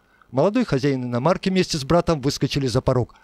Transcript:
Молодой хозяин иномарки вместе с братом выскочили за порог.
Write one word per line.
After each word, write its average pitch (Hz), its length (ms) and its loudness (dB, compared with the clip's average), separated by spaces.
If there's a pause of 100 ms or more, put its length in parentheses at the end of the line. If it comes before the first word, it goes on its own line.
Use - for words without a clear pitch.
(320)
Молодой 202 340 2
хозяин 135 400 0
иномарки 139 440 0
вместе 185 280 0
с 135 80 -6
братом 165 340 2
выскочили 135 480 -2
за 117 140 0
порог. 123 420 0